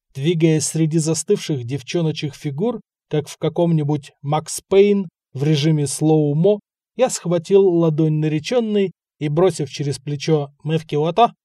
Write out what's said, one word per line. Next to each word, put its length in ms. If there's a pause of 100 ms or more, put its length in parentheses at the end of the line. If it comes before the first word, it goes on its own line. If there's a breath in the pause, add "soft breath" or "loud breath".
(160)
Двигаясь 480
среди 320
застывших 680
девчоночьих 720
фигур, 460 (300)
как 180
в 80
каком-нибудь 760 (100)
Макс 440
Пейн 420 (260)
в 100
режиме 420
слоумо, 720 (380)
я 140
схватил 580
ладонь 460
наречённой 800 (260)
и, 100
бросив 420
через 280
плечо 560 (100)
«Мы 140
в 80
Киото» 480 (100)